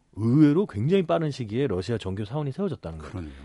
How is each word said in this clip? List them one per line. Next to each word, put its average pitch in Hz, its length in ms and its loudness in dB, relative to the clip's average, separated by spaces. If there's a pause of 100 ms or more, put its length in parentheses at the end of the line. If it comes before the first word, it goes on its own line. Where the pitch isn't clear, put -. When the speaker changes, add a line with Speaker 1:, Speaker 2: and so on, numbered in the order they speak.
(180)
Speaker 1:
의외로 147 500 6
굉장히 160 360 2
빠른 165 280 0
시기에 123 360 -4
러시아 101 300 -2
정교 98 280 -6
사원이 139 260 -6
세워졌다는 131 480 -6
거예요. - 120 -14
Speaker 2:
그러네요. 80 220 -10 (120)